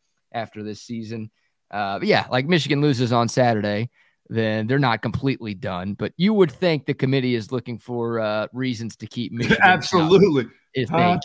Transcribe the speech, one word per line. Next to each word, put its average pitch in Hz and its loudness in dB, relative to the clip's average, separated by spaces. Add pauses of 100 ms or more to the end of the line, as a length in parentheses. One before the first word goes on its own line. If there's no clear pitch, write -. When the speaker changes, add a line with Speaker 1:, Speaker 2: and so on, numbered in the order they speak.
(320)
Speaker 1:
after 107 -10
this 104 -12
season. 113 -10 (400)
Uh, 101 -4
but 117 -4
yeah, 117 2
like, 131 0
Michigan 143 2
loses 127 2
on 117 2
Saturday, 110 0 (400)
then 110 0
they're 131 2
not 120 2
completely 117 -4
done. 95 -6
But - -6
you 202 2
would 185 6
think 165 0
the 143 -2
committee 127 0
is 110 -4
looking 123 -6
for, 117 -4
uh, 107 -2
reasons 120 -6
to 110 -14
keep - -8
Speaker 2:
<laughs> 117 0
Speaker 1:
Michigan - -
out 190 8
Speaker 2:
Absolutely. 170 4 (260)
Speaker 1:
if 127 -4
Speaker 2:
Huh? 175 2